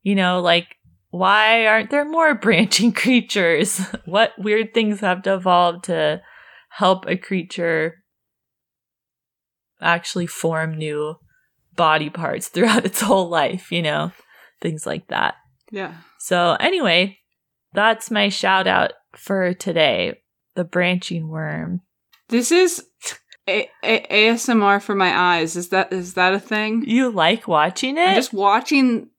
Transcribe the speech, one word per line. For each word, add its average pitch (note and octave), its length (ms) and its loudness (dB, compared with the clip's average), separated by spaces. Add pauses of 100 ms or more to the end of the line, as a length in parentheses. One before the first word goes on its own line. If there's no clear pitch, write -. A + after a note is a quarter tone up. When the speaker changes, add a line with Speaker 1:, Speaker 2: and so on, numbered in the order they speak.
Speaker 1:
you G3+ 140 0
know, F#3 260 2
like, F3 360 2 (340)
why G#3+ 560 4
aren't A3 240 2
there D4 140 0
more D#4 300 2
<laughs> G3+ 100 -10
branching G#3 480 4
creatures? F3+ 840 0 (260)
What G3+ 340 2
weird G#3+ 340 -2
things G#3+ 280 0
have F#3 220 -2
to F#3+ 120 0
evolve F3+ 480 2
to D#3+ 380 -2 (480)
help F#3 380 0
a F3 100 -2
creature E3+ 880 -4 (1800)
actually E3+ 460 -2
form D#3+ 500 -4
new D3+ 380 -6 (600)
body D#3 340 2
parts - 380 -6
<laughs> - 20 -14
throughout A3 360 2
its - 160 -4
whole F#3+ 280 0
life, E3+ 420 -2
you E3+ 100 -2
know? D3+ 300 -2 (500)
Things D#3 240 -6
like - 240 -6
that. - 260 -4 (360)
Speaker 2:
Yeah. F#3 220 -10 (260)
Speaker 1:
So F3 400 0
anyway, F#3+ 600 0 (540)
that's A3 360 0
my G3+ 200 0
shout F#3+ 380 0
out - 260 0 (220)
for F#3 380 -4
today. C#3 680 -2 (340)
The F3+ 80 -4
branching F3 680 -4
worm. D#3+ 520 -8 (480)
Speaker 2:
This A#3 220 0
is F4 320 2 (640)
a-, G3+ 220 -2 (140)
a-, - 300 0
A G#3+ 160 4
S A#3 200 -2
M A3 140 4
R G3+ 160 4
for G3+ 160 -4
my F#3 200 2 (200)
eyes. E3 200 -4
Is F3 140 -8
that, F#3+ 240 0
is F3+ 220 -8
that F#3 180 2
a G3 60 -2
thing? G#3+ 480 -4
Speaker 1:
You B3 240 2
like F#3+ 360 0
watching F3+ 500 0
it? F4 100 2
Speaker 2:
I'm - 80 2
just B3+ 180 0
watching A#3 840 2